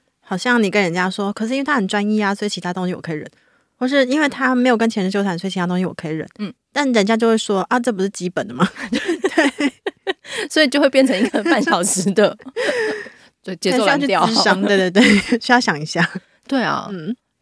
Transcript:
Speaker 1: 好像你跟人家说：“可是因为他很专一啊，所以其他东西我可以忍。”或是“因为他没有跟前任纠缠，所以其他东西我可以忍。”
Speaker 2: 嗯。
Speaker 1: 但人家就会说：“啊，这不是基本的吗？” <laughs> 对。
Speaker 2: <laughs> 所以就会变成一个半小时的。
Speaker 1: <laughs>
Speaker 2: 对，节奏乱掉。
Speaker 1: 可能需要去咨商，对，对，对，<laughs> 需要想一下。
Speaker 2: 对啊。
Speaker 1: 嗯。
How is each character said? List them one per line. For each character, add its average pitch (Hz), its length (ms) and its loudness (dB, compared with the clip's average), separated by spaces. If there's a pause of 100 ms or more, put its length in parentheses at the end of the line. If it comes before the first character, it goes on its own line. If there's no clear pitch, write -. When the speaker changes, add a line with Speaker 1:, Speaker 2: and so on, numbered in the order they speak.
(200)
Speaker 1:
好 - 160 -8
像 240 260 0
你 202 80 2
跟 208 140 2
人 170 100 0
家 180 160 0
说 202 220 -4
：“可 220 160 -6
是 247 60 -4
因 269 60 -2
为 277 40 -4
他 294 100 -2
很 208 140 0
专 202 180 -2
一 214 160 0
啊， 202 140 0
所 208 100 -6
以 208 40 -2
其 196 100 -8
他 180 140 -6
东 180 120 -4
西 180 80 -2
我 139 60 -8
可 170 140 -8
以 - 20 -4
忍。” 151 100 -8 (540)
或 254 80 -2
是 269 240 4
“因 294 80 2
为 294 80 2
他 262 260 0
没 247 140 2
有 247 80 6
跟 226 140 2
前 220 120 -2
任 185 80 0
纠 202 140 0
缠， 180 160 -2
所 196 80 -6
以 185 40 -4
其 185 60 -4
他 175 80 0
东 180 140 0
西 185 60 0
我 - 80 -4
可 156 180 -8
以 - 0 -
忍。” 160 160 -6 (120)
Speaker 2:
嗯。 202 140 -8 (200)
Speaker 1:
但 277 180 0
人 214 140 4
家 226 100 2
就 226 140 2
会 226 80 4
说 202 320 0
：“啊， 247 100 2
这 240 140 0
不 190 80 -2
是 196 80 0
基 180 180 -8
本 156 180 -4
的 110 80 -12
吗？” 156 140 2 (160)
<laughs> 208 80 -8
对。 294 800 0 (240)
Speaker 2:
<laughs> - 560 -8
所 311 100 2
以 302 60 4
就 285 140 0
会 285 80 4
变 262 180 4
成 202 100 0
一 202 120 2
个 226 160 -2
半 285 180 2
小 220 180 0
时 190 300 0
的。 190 280 2
Speaker 1:
<laughs> 440 760 -4 (300)
Speaker 2:
对， 190 80 -8
节 185 220 -2
奏 220 80 2
乱 190 160 4
掉。 185 240 2
Speaker 1:
可 - 20 4
能 226 80 2
需 - 40 2
要 190 40 2
去 208 60 4
咨 185 120 2
商， - 0 -
对， 196 300 2
对， - 0 -
对， 208 480 4
<laughs> - 0 -
需 - 140 0
要 247 60 6
想 170 200 -2
一 156 60 -6
下。 165 220 0 (380)
Speaker 2:
对 269 160 0
啊。 147 300 -2
Speaker 1:
嗯。 185 240 -8 (260)